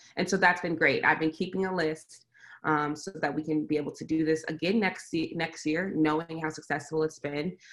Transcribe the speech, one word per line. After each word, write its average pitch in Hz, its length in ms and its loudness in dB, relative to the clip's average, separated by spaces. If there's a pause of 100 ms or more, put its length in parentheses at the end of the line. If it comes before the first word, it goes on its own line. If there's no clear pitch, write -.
(160)
And 180 140 0
so 196 80 2
that's 180 240 4
been 170 160 0
great. 143 260 4
I've 156 160 4
been 160 120 2
keeping 185 340 -2
a 185 100 -2
list, 160 520 -4 (360)
um, 147 320 2
so 190 200 -10
that 147 180 -2
we 156 100 -2
can 156 220 0
be 151 120 0
able 147 140 -4
to - 140 -10
do 160 180 0
this 156 220 2
again 175 340 0
next 185 340 -2
ye-, 165 220 -2
next 160 300 -4
year, 165 300 0
knowing 160 460 0
how 156 80 -2
successful 156 540 -4
it's 156 160 -4
been, 147 380 -4 (160)